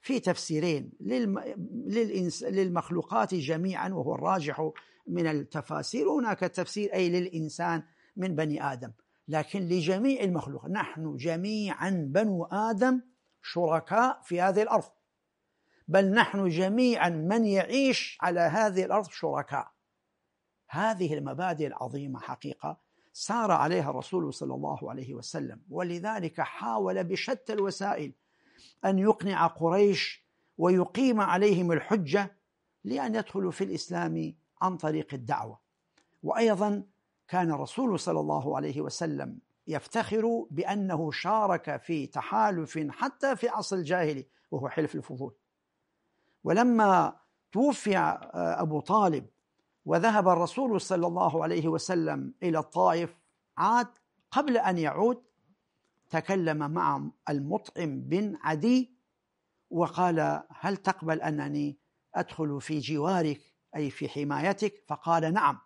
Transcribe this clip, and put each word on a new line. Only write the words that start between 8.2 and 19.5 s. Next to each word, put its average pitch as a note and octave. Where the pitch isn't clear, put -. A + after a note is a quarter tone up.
بني D3
آدم، A#2+
لكن D3+
لجميع F#3
المخلوق. C#3+
نحن D#3+
جميعًا F3+
بنو F3+
آدم A3+
شركاء F3
في F3
هذه F#3+
الأرض، A3
بل F#3+
نحن G3+
جميعًا F#3+
من F3
يعيش G#3+
على F3
هذه F#3
الأرض F#3+
شركاء. C#3+